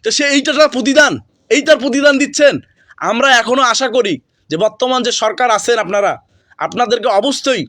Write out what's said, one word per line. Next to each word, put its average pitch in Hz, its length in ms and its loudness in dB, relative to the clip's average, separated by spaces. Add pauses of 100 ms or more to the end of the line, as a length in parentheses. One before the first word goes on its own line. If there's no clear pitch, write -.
তো 220 80 -2
সে - 160 -2
এইটা 285 260 0
তার 294 160 4
প্রতিদান, 262 440 2 (360)
এই 277 120 2
তার 302 160 4
প্রতিদান 277 400 0
দিচ্ছেন। 285 360 2 (440)
আমরা 226 300 -2 (100)
এখনও 247 260 0
আশা 254 240 0
করি 262 260 0 (360)
যে 151 80 -4
বর্তমান 233 460 -2
যে 226 80 -2
সরকার 226 400 -2
আছেন 226 280 0
আপনারা, 202 320 -2 (480)
আপনাদেরকে 196 480 -2
অবশ্যই 233 600 -2